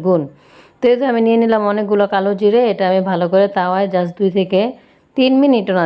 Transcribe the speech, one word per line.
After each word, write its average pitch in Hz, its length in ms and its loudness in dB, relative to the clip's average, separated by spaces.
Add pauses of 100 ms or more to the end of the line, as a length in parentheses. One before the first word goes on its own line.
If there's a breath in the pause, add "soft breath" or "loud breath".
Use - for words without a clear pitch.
গুণ। 175 160 2 (560 loud breath)
তো - 140 -2
এই 247 60 2
যে 269 120 -4
আমি 233 160 0
নিয়ে 226 160 2
নিলাম 220 200 0 (100)
অনেকগুলো 208 320 0 (100)
কালো 196 260 0
জিরে, 214 200 2 (120)
এটা 196 180 -4
আমি 190 100 2 (100)
ভালো 175 220 -2
করে 196 140 4 (120)
তাওয়ায় 185 360 -2
just 175 260 -2
দুই 190 200 0
থেকে 185 220 0 (540 loud breath)
তিন 262 260 2
মিনিটও 214 360 0
না, 170 80 0